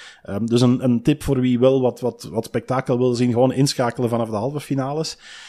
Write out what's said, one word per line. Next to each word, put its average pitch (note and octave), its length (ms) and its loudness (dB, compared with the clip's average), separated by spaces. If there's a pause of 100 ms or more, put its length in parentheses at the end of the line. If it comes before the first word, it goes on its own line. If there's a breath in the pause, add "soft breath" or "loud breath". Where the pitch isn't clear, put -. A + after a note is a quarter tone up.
(220 loud breath)
Ehm, G2+ 240 -6
dus A#2 140 2
een, B2+ 240 4
een A#2+ 180 2
tip D3 200 0
voor C3+ 180 0
wie B2+ 180 2
wel C3 220 4
wat, B2 200 0
wat, - 320 -6
wat A2 120 -4
spektakel B2+ 540 -4
wil B2 160 2
zien, B2 180 0
gewoon B2+ 200 2
inschakelen B2+ 560 0
vanaf A#2 200 -2
de A2 80 -6
halve C3+ 240 -4
finales. C#3+ 580 -6 (300 loud breath)